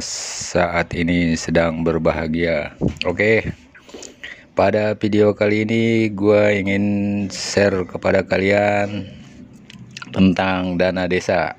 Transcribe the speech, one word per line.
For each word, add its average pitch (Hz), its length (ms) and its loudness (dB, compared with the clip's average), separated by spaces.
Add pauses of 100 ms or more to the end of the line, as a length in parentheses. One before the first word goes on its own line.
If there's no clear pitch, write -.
saat - 880 -4
ini 85 480 0
sedang 82 400 0
berbahagia. 80 960 -2 (320)
Oke, 104 400 2 (1040)
pada 107 400 2
video 104 400 2
kali 107 320 0
ini 113 480 2
gua 104 400 4
ingin 98 320 0 (480)
share 95 560 0
kepada - 400 -2
kalian 101 800 0 (1040)
tentang 92 640 2
dana 90 320 0
desa. 87 500 0